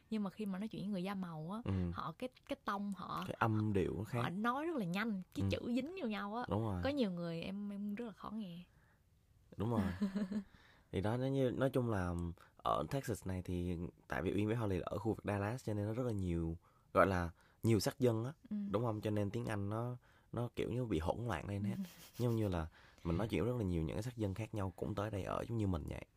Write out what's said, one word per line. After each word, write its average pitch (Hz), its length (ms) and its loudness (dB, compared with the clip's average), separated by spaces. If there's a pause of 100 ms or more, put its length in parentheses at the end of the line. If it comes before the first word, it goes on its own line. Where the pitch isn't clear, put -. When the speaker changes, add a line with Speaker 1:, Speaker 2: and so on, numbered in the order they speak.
(100)
Speaker 1:
Nhưng 214 120 0
mà 190 80 0
khi 214 160 -6
mà 185 120 -2
nói 214 100 -4
chuyện - 140 -6
với 196 80 -2
người 185 120 0
da 196 120 -2
màu 170 380 -4
á, 226 120 -4
Speaker 2:
Ừ. 95 300 0
Speaker 1:
họ - 240 -4
cái, 254 100 -6 (200)
cái 277 160 -2
tông 202 320 -2
họ, 165 300 -4
Speaker 2:
Cái - 120 -4
âm 107 340 4
điệu 78 260 4
nó 107 60 -2
khác. 120 180 -2
Speaker 1:
họ - 80 0
nói 240 360 0
rất 339 100 0
là 214 80 0
nhanh, 196 380 -2 (120)
cái - 80 -2
Speaker 2:
Ừ. 98 80 4
Speaker 1:
chữ - 240 0
dính 277 260 0
vô 285 80 -2
nhau 202 280 -4
á. 240 120 -2
Speaker 2:
Đúng 208 140 2
rồi. 98 220 0
Speaker 1:
Có 269 60 4
nhiều 254 200 2
người 170 320 -4
em, 202 300 -6
em 202 220 -4
rất 233 120 -6
là 202 60 -8
khó 196 180 -10
nghe. 180 340 -8 (920)
Speaker 2:
Đúng 110 140 0
rồi. 110 100 4 (200)
Speaker 1:
<laughs> 202 460 -2 (460)
Speaker 2:
Thì 98 80 0
đó, 107 160 2
nó 127 100 0
như, 135 240 4
nói 127 200 2
chung 123 200 2
là 90 240 2 (420)
ở 57 340 2
Texas 131 360 -4
này 92 160 -2
thì 90 340 -2 (320)
tại - 140 -2
vì 87 120 2
Uyên 104 120 2
với 110 100 2
Holly 101 220 0
là - 80 0
ở - 120 -4
khu 113 160 -2
vực - 100 -8
Dallas 101 400 0
cho 107 100 -2
nên 104 120 0
nó 113 60 -2
rất 123 140 -2
là 117 60 0
nhiều, 85 440 0 (360)
gọi 90 140 10
là 87 240 2 (320)
nhiều 110 180 6
sắc - 180 -2
dân 117 260 4
á, 135 80 -6 (180)
Speaker 1:
Ừ. 208 60 -2 (140)
Speaker 2:
đúng 113 140 2
không? 107 160 0
Cho 107 100 0
nên 104 200 2
tiếng 117 160 -4
Anh 101 240 -2
nó, 120 260 -2 (360)
nó 117 240 -2
kiểu 113 160 0
như 123 120 0
bị 101 140 2
hỗn 87 280 0
loạn 90 220 -2
lên 101 160 -2
hết. 101 120 0
Speaker 1:
Ừ. 196 60 -6 (360)
Speaker 2:
Giống 120 180 2
như 107 120 2
là 82 180 2 (380)
mình 82 140 2
nói 107 100 0
chuyện 92 160 2
rất 123 120 0
là 117 60 0
nhiều 87 200 2
những 69 140 -2
cái 104 60 -2
sắc 120 140 -6
dân 101 180 0
khác 110 200 -6
nhau 95 220 -2
cũng - 180 -4
tới 104 160 -2
đây 101 120 -2
ở 50 260 -2
giống 117 100 -2
như 104 80 4
mình 87 220 2
vậy. - 160 -6 (120)